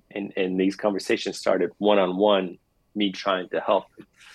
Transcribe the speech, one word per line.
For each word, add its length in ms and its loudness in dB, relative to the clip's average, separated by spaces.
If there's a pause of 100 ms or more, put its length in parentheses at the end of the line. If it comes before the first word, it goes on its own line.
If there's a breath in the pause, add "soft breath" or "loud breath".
(100)
And, 260 -8
and 240 -2
these 160 2
conversations 640 -2
started 400 0
one-on-one, 800 2 (360)
me 180 0
trying 380 -4
to 100 -2
help. 260 0 (480 loud breath)